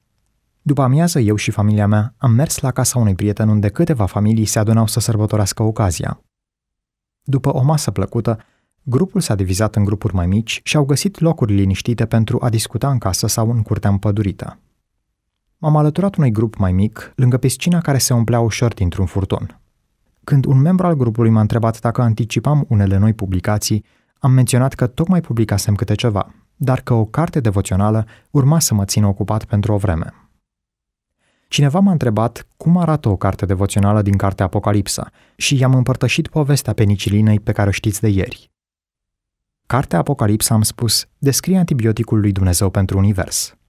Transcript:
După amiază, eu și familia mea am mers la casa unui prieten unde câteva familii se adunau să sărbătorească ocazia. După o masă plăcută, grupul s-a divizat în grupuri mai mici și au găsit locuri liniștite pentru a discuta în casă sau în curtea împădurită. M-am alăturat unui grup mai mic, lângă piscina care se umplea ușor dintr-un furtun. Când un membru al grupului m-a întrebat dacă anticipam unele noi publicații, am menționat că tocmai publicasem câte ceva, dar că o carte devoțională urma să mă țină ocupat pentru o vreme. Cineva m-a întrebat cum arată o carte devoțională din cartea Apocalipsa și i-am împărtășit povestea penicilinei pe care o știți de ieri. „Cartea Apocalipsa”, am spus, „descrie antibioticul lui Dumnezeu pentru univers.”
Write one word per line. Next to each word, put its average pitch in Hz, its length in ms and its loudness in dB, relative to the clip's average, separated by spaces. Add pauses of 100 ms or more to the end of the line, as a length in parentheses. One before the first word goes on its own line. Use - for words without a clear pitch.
(600)
După 143 200 -2
amiază, 156 380 2
eu 107 160 2
și 104 160 -4
familia 104 360 2
mea 107 300 0
am 127 140 0
mers 139 280 0
la 131 120 -4
casa 127 280 -2
unui 104 160 2
prieten 104 340 0
unde 104 200 2
câteva 143 360 0
familii 107 400 0
se - 140 -2
adunau 113 280 2
să - 120 -2
sărbătorească 107 640 -2
ocazia. 107 580 -2 (1000)
După 139 320 -2
o 127 60 -2
masă 147 300 0
plăcută, 110 480 -4 (440)
grupul 165 380 -2
s-a 117 140 -2
divizat 95 400 -2
în 104 80 2
grupuri 104 300 -2
mai 87 140 0
mici 104 360 -2
și - 120 -6
au 147 100 2
găsit 147 340 -2
locuri 160 340 0
liniștite 98 520 0
pentru 113 360 0
a 127 80 -2
discuta 113 400 -2
în 131 80 0
casă 98 300 -2
sau 113 240 -2
în 117 100 0
curtea 104 280 -2
împădurită. 101 680 -2 (1000)
M-am 151 180 0
alăturat 156 400 2
unui 139 160 2
grup 110 240 -2
mai 92 160 0
mic, 98 440 -2
lângă 123 220 2
piscina 165 440 0
care 139 160 0
se - 160 0
umplea 117 260 2
ușor 117 340 0
dintr-un 92 320 -2
furtun. 95 560 -6 (600)
Când 135 220 2
un 135 120 4
membru 180 280 4
al 175 80 2
grupului 117 380 2
m-a 110 100 4
întrebat 110 380 0
dacă 117 220 -2
anticipam 120 640 0
unele 98 300 2
noi 107 160 4
publicații, 101 720 -2 (340)
am 127 120 2
menționat 127 420 2
că 127 140 -2
tocmai 170 340 0
publicasem 107 540 -2
câte 101 200 -2
ceva, 101 380 -2 (220)
dar 131 260 -2
că - 120 -2
o 113 120 2
carte 165 340 -2
devoțională 104 640 0 (260)
urma 147 280 2
să - 140 0
mă 101 120 0
țină 104 220 0
ocupat 104 380 -2
pentru 104 280 0
o 104 40 0
vreme. 95 360 -2 (1300)
Cineva 143 320 0
m-a 196 120 4
întrebat 117 560 -2 (100)
cum 175 200 0
arată 156 320 0
o 95 60 2
carte 95 300 -4
devoțională 101 560 0
din 98 160 2
cartea 98 280 -2
Apocalipsa 104 640 -4 (260)
și - 220 -2
i-am 131 160 4
împărtășit 131 540 0
povestea 143 460 0
penicilinei 104 680 2
pe 110 120 -4
care 101 180 0
o - 20 0
știți - 300 -4
de 113 60 0
ieri. 95 440 -2 (1120)
„Cartea 139 340 -2
Apocalipsa”, 113 540 0
am 110 80 2
spus, - 460 -2 (100)
„descrie 143 400 0
antibioticul 117 600 0
lui 104 120 2
Dumnezeu 95 380 0
pentru 95 280 0
univers.” 95 600 -2 (120)